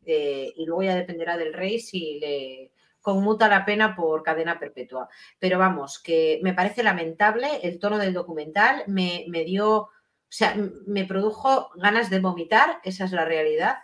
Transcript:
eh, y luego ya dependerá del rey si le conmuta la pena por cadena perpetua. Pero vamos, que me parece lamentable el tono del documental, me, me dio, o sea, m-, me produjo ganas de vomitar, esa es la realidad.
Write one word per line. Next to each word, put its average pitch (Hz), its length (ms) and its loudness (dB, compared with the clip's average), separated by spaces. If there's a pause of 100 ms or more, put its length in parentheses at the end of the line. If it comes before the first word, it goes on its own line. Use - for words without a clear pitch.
eh, 143 500 -2
y 160 120 -6
luego 170 160 -2
ya 190 120 2
dependerá 170 440 -4
del 160 160 -6
rey 190 260 -4
si 160 400 -8
le 135 520 -8 (280)
conmuta 214 480 2
la 185 160 4
pena 208 320 2
por 156 260 0
cadena 165 360 -2
perpetua. - 500 -12 (300)
Pero 180 200 0
vamos, 180 400 0
que 160 440 2
me 185 100 2
parece 202 300 0
lamentable 214 800 0
el 175 160 -4
tono 208 180 -2
del 196 160 0
documental, 180 760 0
me, 185 420 -2
me 165 160 -2
dio, 202 320 2
o 214 140 -2 (380)
sea, - 240 2
m-, 202 180 -2 (160)
me 196 200 -2
produjo 214 680 0
ganas 208 340 2
de 190 100 2
vomitar, 190 640 4
esa 190 220 -6
es 185 60 -6
la 170 120 0
realidad. 160 600 0